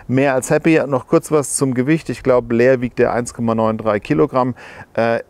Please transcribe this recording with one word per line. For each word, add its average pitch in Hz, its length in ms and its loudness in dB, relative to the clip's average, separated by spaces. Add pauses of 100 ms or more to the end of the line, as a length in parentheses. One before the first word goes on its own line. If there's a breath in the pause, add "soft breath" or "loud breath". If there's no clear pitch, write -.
mehr 135 280 0
als 131 160 -4
happy. 156 360 2
Noch 135 220 -4
kurz - 240 0
was 147 240 -2
zum 135 160 0
Gewicht. 135 380 -2
Ich 123 120 -8
glaube, 123 320 0
leer 123 280 4
wiegt 123 160 -6
der 120 160 2
eins 117 180 -4
Komma 113 220 -2
neun 110 240 0
drei 107 200 -2
Kilogramm. 131 560 0 (380 loud breath)
Äh, 117 380 0